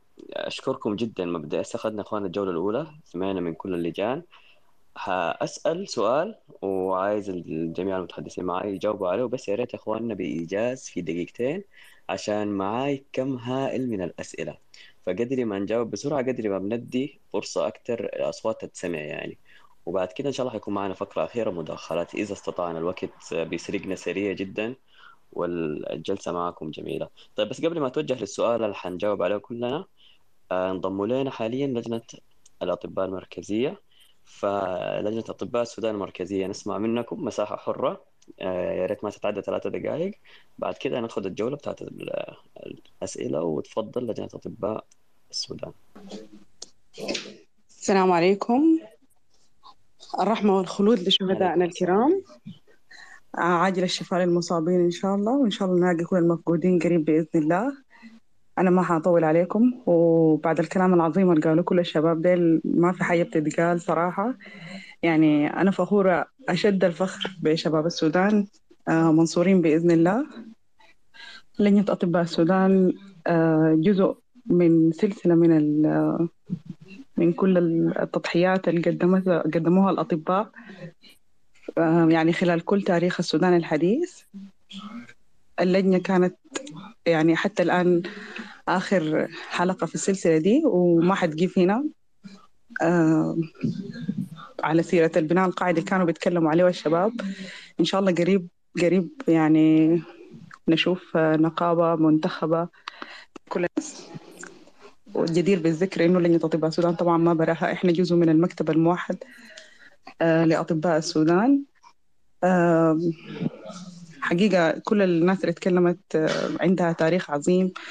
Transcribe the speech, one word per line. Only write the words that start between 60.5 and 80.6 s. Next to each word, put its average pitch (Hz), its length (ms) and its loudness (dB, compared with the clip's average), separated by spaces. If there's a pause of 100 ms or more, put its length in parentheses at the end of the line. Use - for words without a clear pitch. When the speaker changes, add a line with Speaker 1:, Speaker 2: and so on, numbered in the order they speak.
Speaker 2:
الكلام 185 360 2
العظيم 175 360 4
اللي 156 120 4
قالوا 165 220 2
كل 180 140 2
الشباب 165 440 2
ديل 175 420 4
ما 175 280 2
في 185 120 -4
حاجة 175 180 2
بتتقال 170 580 0
صراحة. 175 540 -2 (680)
يعني 156 440 4 (140)
أنا 196 100 4
فخورة 185 560 2 (220)
أشد 190 360 2
الفخر 185 560 -2
بشباب 156 460 0
السودان، 185 600 2 (420)
آه، 160 240 4
منصورين 175 500 4
بإذن 165 280 4
الله. 175 360 4 (1300)
لجنة 202 300 6
أطباء 180 340 0
السودان، 185 720 4 (340)
آه، 160 520 4
جزء 185 380 2 (300)
من 165 460 4
سلسلة 196 420 0
من 165 220 6
ال-، 156 720 2 (920)
من 170 100 4
كل 185 260 2
ال-، 165 400 0
التضحيات 185 720 0
اللي 170 120 2
قدمتها، 180 580 2
قدموها 170 520 2
الأطباء، 175 600 -2 (1300)